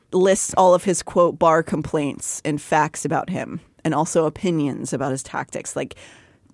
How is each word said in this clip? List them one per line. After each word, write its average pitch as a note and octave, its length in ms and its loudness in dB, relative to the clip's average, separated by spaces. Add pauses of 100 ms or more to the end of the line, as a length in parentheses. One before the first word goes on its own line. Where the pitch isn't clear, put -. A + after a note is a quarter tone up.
(120)
lists F#3+ 440 2
all F#3 180 8
of F3+ 100 2
his, F3+ 200 0
quote, E3+ 360 2
bar E3 240 4
complaints - 840 -4
and D3 160 -2
facts D#3 440 0
about - 240 -4
him, - 300 -8 (240)
and D#3+ 100 -2
also D#3+ 320 0
opinions D3+ 680 -4
about C#3 180 -4
his C3+ 120 -6
tactics, - 520 -10
like, C#3 200 -8 (580)